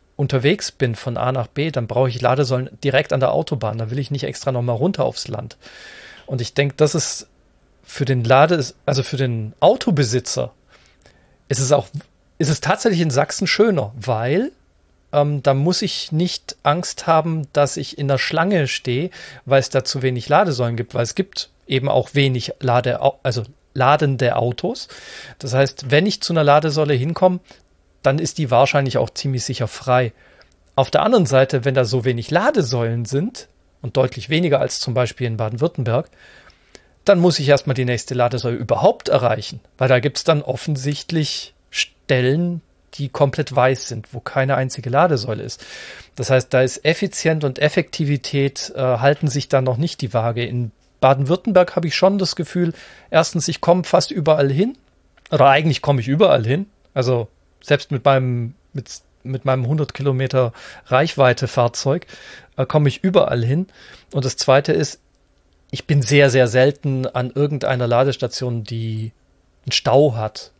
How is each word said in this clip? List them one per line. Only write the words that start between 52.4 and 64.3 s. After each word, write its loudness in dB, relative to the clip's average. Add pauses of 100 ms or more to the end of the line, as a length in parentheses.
erstens, 0
ich -6
komme 2
fast 2
überall 2
hin, 0 (540)
oder 6
eigentlich 4
komme 0
ich -6
überall 4
hin, -2 (260)
also 0 (340)
selbst -2
mit -2
meinem, 0 (200)
mit, -12 (220)
mit -8
meinem 0
hundert -2
Kilometer 0 (320)
Reichweite-Fahrzeug, 0 (480)
äh, -2
komme 2
ich -4
überall 2
hin. 0 (460)
Und -2
das -4